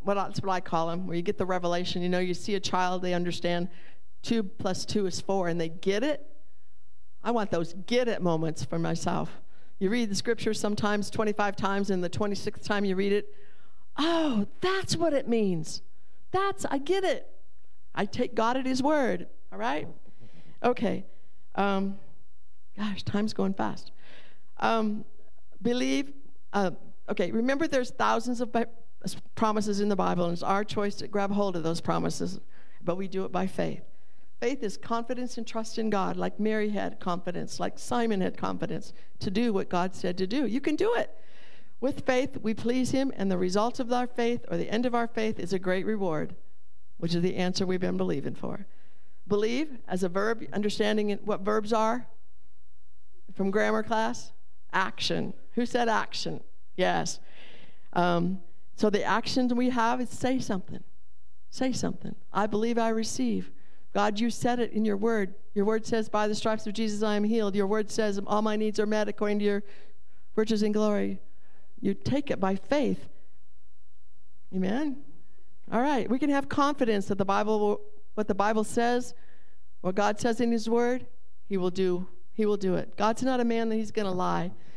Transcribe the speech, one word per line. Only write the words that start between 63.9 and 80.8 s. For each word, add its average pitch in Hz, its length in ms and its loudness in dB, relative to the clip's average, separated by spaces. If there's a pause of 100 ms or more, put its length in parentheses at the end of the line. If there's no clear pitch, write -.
God, 202 240 2
you 233 120 2
said 240 280 0
it 240 140 0
in 214 140 2
your 208 100 2
word. 208 380 0 (200)
Your 202 120 4
word 220 180 2
says, 220 240 0
'By 214 180 2
the 214 80 2
stripes 214 320 0
of 208 60 -2
Jesus, 208 300 0
I 214 120 2
am 208 100 2
healed.' 214 300 2
Your 202 120 2
word 214 240 0
says, 208 360 0
'All 208 140 2
my 214 160 2
needs 214 240 2
are 208 60 4
met 214 200 2
according 208 340 2
to 208 40 2
your 202 180 2 (720)
riches 220 280 2
and 214 100 4
glory.'" 202 480 2 (580)
You 196 160 2
take 277 360 0
it - 100 0
by 190 140 2
faith. 208 540 0 (1500)
Amen? 233 480 0 (680)
All 226 120 2
right. 269 260 2
We 254 100 2
can 294 120 2
have 277 180 2
confidence 269 600 2
that 196 100 0
the 196 60 2
Bible 208 340 2
will, 208 220 2 (340)
what 214 140 0
the 208 60 2
Bible 214 300 4
says, 240 500 2 (640)
what 185 140 0
God 208 260 2
says 233 200 2
in 233 120 4
his 220 180 0
word, 240 360 2 (380)